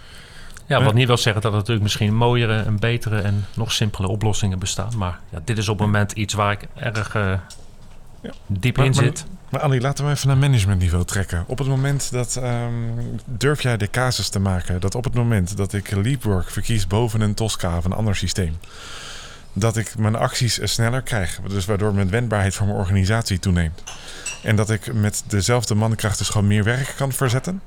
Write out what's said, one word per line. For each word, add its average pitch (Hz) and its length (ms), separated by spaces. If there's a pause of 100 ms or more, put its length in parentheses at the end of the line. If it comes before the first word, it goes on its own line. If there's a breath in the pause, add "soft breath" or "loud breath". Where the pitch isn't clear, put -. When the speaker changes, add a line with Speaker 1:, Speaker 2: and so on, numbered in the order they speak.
(680 loud breath)
Speaker 1:
Ja, 139 100
Speaker 2:
Maar 107 100
Speaker 1:
wat 107 80
niet 123 120
wil 120 100
zeggen 107 260
dat 113 80
er 101 60
natuurlijk 107 260
misschien 104 320
mooiere 117 480
en 104 160
betere 113 420
en 101 340
nog 113 180
simpele 104 360
oplossingen 104 500
bestaan. 92 380
Maar 90 220 (120)
ja, - 140
dit 110 140
is 107 100
op 107 100
het 104 80
moment 104 260
iets 104 220
waar 101 180
ik - 220
erg, 107 400
eh, 98 180 (880)
Speaker 2:
Ja. - 100 (160)
Speaker 1:
diep 101 300
Speaker 2:
Maar, 131 100
Speaker 1:
in 131 80
Speaker 2:
maar, 139 100
Speaker 1:
zit. - 220 (220)
Speaker 2:
maar - 120
Andy, 135 180
laten 139 260
we 147 60
even 135 180
naar 139 80
managementniveau 98 680
trekken. 92 420
Op 127 120
het 135 100
moment 135 440
dat, 123 240
ehm, 120 360 (520)
durf 131 380
jij 123 140
de 101 140
casus 123 380
te - 120
maken 90 400
dat 95 140
op 117 100
het - 100
moment 104 420
dat 98 160
ik 101 180
Leapwork 104 600
verkies - 360
boven 110 340
een 104 140
Tosca 95 420
of 85 80
een 85 80
ander 107 240
systeem, 82 420 (920 loud breath)
dat 107 240
ik 110 220
mijn 110 180
acties, 123 420
eh, - 80
sneller 117 360
krijg, 95 460
dus 98 160
waardoor 104 300
mijn 98 160
wendbaarheid 107 440
voor 101 120
mijn 104 120
organisatie 98 600
toeneemt. 87 440 (600 loud breath)
En 107 140
dat 107 140
ik 110 240
met 107 320
dezelfde 113 480
mankracht 107 440
dus 101 100
gewoon 101 180
meer 104 180
werk 127 320
kan 135 160
verzetten? 135 540